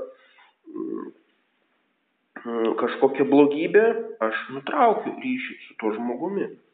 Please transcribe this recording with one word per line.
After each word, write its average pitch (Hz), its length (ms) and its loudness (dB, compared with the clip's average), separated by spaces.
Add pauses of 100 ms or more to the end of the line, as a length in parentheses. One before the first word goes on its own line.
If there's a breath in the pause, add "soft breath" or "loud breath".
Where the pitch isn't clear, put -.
(640 soft breath)
mm, 53 460 -10 (1300)
mm, 117 400 -2
kažkokia 131 520 2
blogybė, 147 580 6 (300)
aš - 320 -4
nutraukiu 240 640 0
ryšį - 460 -6
su - 180 -20
tuo 107 160 -2
žmogumi. 131 540 -4 (260)